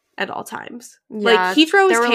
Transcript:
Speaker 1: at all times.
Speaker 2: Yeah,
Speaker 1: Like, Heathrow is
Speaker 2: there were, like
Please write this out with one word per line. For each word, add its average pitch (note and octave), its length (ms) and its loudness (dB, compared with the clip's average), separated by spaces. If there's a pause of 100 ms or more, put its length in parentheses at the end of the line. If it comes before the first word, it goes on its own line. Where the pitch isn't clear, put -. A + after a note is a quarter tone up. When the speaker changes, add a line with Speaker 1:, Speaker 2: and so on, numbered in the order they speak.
(200)
Speaker 1:
at G3 100 -6
all - 140 -10
times. - 560 -16 (100)
Speaker 2:
Yeah, A3 80 -12
Speaker 1:
Like, G3+ 400 2
Heathrow F4 280 4
is F#4+ 80 2
Speaker 2:
there A#3 80 2
were, A#3+ 80 0
like - 60 0